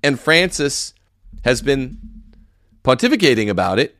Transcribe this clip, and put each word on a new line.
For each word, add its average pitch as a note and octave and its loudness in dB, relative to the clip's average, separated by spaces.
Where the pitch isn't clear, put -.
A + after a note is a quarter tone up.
and C#3 0
Francis D#3+ -2
has A#2+ 0
been C3+ -4
pontificating C3 2
about F#2 0
it - -2